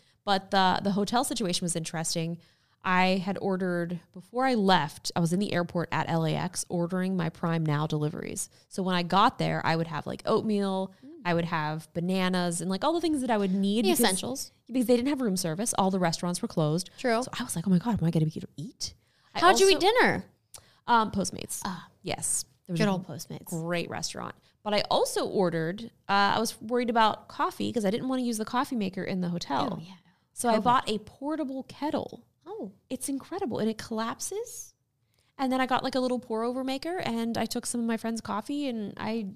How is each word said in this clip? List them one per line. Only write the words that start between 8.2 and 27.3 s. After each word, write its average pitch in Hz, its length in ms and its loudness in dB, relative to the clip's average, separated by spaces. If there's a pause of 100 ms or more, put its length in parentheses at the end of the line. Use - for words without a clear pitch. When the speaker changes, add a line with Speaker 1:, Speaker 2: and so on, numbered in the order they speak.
Speaker 1:
So 196 140 -4
when 180 120 0
I 175 80 2
got 190 340 4
there, 160 280 0
I 160 100 2
would 165 120 0
have, 156 200 -8
like, - 180 -6
oatmeal, 196 680 0 (100)
Speaker 2:
Mm. 269 60 -20 (160)
Speaker 1:
I 175 80 2
would 170 120 2
have 160 500 -4
bananas 180 680 0
and, 170 80 -4
like, 190 140 -2
all 311 100 2
the 339 80 0
things 311 200 2
that 247 100 0
I 220 60 2
would 196 140 2
need 196 320 2
Speaker 2:
The 208 60 4
Speaker 1:
because 240 100 4
Speaker 2:
essentials. 240 520 0 (160)
Speaker 1:
because 240 180 0
they 247 100 6
didn't 240 140 2
have 277 120 0
room 196 140 0
service. 175 400 -2
All 190 140 4
the 190 80 0
restaurants 175 460 0
were 233 40 -2
closed. 160 520 0
Speaker 2:
True. 233 240 2
Speaker 1:
So 254 60 -8 (100)
I 240 40 -2
was - 120 -6
like, 170 120 -4
"Oh 190 40 4
my 180 80 8
God, 233 200 0
am 160 80 2
I 170 40 2
gonna 160 160 4
be 156 80 -2
able - 60 -8
to - 60 -10 (100)
eat?" - 360 -10 (400)
I - 60 -4
Speaker 2:
How'd 359 200 8
you 392 100 8
eat 381 140 8
Speaker 1:
also 370 40 6
Speaker 2:
dinner? 403 380 4 (640)
Speaker 1:
Um, 226 240 4
Postmates. - 540 -4
Speaker 2:
Ah. 185 220 -8 (160)
Speaker 1:
Yes. - 420 -4 (220)
There 180 60 -6
was 165 60 0
Speaker 2:
Good 214 80 4
Speaker 1:
a 196 40 4
Speaker 2:
old 185 160 -2
Postmates. - 380 -12
Speaker 1:
great 170 440 -4
restaurant. - 460 -8 (280)
But 208 120 0
I 202 60 2 (100)
also 427 360 2
ordered, 175 580 0 (220)
uh, 202 280 4
I 214 40 2
was 226 220 -2
worried 240 300 0
about 220 360 4
coffee 285 460 -4